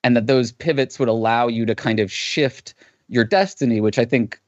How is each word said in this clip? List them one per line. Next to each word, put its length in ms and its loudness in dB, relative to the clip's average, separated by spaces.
and 100 4
that 120 2
those 260 2
pivots 460 -2
would 100 0
allow 400 2
you 160 -2
to 100 0
kind 240 -2
of 140 -2
shift 640 -4
your 160 2
destiny, 560 0
which 180 0
I 60 2
think 440 -2